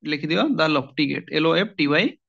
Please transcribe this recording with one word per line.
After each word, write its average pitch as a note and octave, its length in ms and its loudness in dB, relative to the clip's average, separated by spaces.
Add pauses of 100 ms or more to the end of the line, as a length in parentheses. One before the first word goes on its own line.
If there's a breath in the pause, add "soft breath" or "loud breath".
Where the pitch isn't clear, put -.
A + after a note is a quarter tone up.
ଲେଖିଦିଅ, D#3 500 -2
the D#3+ 140 2
lofty D3 400 0
gate, C#3 240 -6
ଏଲ୍ D#3 160 0
ଓ E3 80 2
ଏଫ୍ G3+ 180 0
ଟି D3+ 140 -2
ୱାଇ D#3+ 260 2 (160)